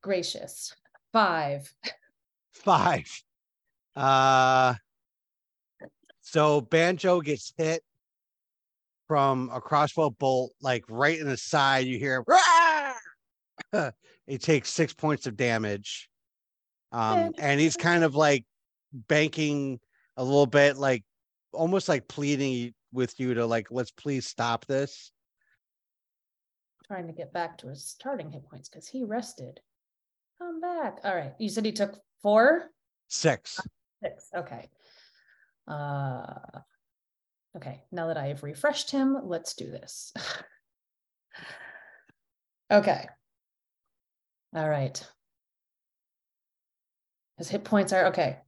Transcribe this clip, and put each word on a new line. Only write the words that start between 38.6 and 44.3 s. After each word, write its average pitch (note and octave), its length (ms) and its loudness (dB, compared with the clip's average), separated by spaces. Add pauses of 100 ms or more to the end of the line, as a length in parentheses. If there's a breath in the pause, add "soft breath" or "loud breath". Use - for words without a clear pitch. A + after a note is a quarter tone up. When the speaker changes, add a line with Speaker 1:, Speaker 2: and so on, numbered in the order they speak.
Speaker 1:
him, C4+ 340 0
let's E3+ 300 -8
do - 160 -12
this. - 460 -16
<laughs> - 60 -10 (2500 loud breath)
Okay. G3+ 360 4 (1500)